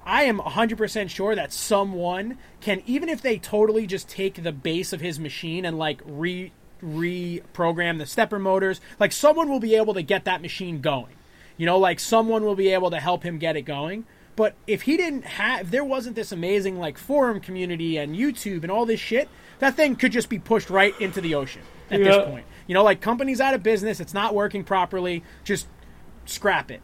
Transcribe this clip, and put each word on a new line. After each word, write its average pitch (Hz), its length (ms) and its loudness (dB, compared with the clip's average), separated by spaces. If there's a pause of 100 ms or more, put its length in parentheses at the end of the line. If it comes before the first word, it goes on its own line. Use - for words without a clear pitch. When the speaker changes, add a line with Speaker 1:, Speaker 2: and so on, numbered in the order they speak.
Speaker 1:
I 269 160 4
am 226 180 2
a - 80 -6
hundred 226 300 0
percent 208 320 -4
sure 202 240 -2
that 170 180 -4
someone 196 840 -2 (240)
can, 196 240 -2
even 294 240 0
if 285 100 -4
they 240 160 0
totally 214 500 2
just 185 220 -6
take 196 340 -6
the 165 100 -4
base 165 420 -4
of 151 80 -8
his 160 180 -6
machine 165 460 -6
and, 165 120 -4
like, 151 280 -2
re-, 175 460 -6 (300)
reprogram 170 1160 -2
the 147 80 -8
stepper 214 320 0
motors, 190 420 0 (180)
like, 202 140 2
someone 302 380 4
will 269 100 0
be 220 140 2
able 220 180 4
to 185 100 -2
get 185 220 0
that 165 160 -2
machine 170 400 -8
going. 131 320 -2 (460)
You 165 80 0
know, 180 120 4
like, 180 220 4
someone 226 440 2
will 208 100 0
be 190 180 4
able 185 180 2
to 170 80 -2
help 175 240 -2
him 175 160 -6
get 156 180 -2
it 147 60 -6
going. 156 420 -6 (320)
But 214 180 2 (120)
if 214 160 -2
he 294 140 2
didn't 320 300 -2
have, 226 400 -4
if 165 40 -10
there 262 140 2
wasn't 254 320 -4
this 220 160 -8
amazing, 190 460 -2
like, 160 180 -6
forum 254 440 2
community 175 580 -4
and 147 180 -4
YouTube 214 460 -2
and 170 100 -4
all 226 140 0
this 226 140 0
shit, 262 280 -2 (300)
that 269 160 2
thing 294 220 4
could - 160 2
just 226 180 0
be 220 80 -4
pushed 220 320 0
right 196 280 4
into 190 220 -4
the 165 140 -2
ocean 135 280 -4 (280)
at 202 120 2
this 196 140 10
Speaker 2:
Yeah. 196 80 6
Speaker 1:
point. 131 200 -8 (220)
You 185 60 -4
know, 190 120 6
like, 202 180 6
company's 247 380 0
out 269 120 4
of 233 100 0
business, 208 380 0
it's - 140 -10
not 208 200 0
working 202 300 0
properly, 180 580 -2 (220)
just - 220 -2 (580)
scrap - 460 0
it. 117 140 -14